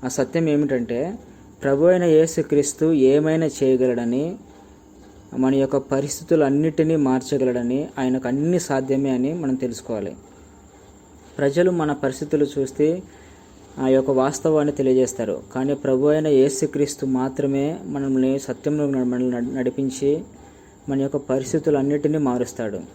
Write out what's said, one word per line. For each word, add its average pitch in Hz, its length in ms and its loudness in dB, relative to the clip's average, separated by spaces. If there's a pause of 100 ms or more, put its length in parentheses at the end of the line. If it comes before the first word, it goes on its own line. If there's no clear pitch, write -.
ఆ - 20 -2
సత్యం 160 420 -2
ఏమిటంటే 139 680 -2 (440)
ప్రభు 139 220 2
అయిన 180 180 4
యేసుక్రీస్తు 156 800 2
ఏమైనా 156 600 4
చేయగలడని, 131 920 0 (1000)
మన 131 180 2
యొక్క 135 220 0
పరిస్థితులన్నిటినీ 151 1160 0
మార్చగలడని, 131 920 0 (120)
ఆయనకు 131 280 -2
అన్నీ 151 320 0
సాధ్యమే 135 500 -2
అని 131 240 -2
మనం 151 220 -2
తెలుసుకోవాలి. 117 600 -6 (1200)
ప్రజలు 151 340 2
మన 156 220 0
పరిస్థితులు 147 540 -2 (120)
చూస్తే 151 440 0 (760)
ఆ 131 80 0
యొక్క 135 240 4
వాస్తవాన్ని 147 640 2
తెలియజేస్తారు, 127 680 0 (120)
కానీ 131 180 -2
ప్రభు 135 340 0
అయిన 156 200 2
యేసుక్రీస్తు 139 760 2
మాత్రమే 139 800 -2
మనల్ని 135 540 0
సత్యంలో 147 500 -4
నడ-, 131 160 0
మనల్ని 123 260 -2
నడ-, 123 220 -4
నడిపించి 135 680 -2 (680)
మన 139 120 0
యొక్క 135 160 -2
పరిస్థితులన్నిటినీ 143 1000 0
మారుస్తాడు. 123 640 -4 (160)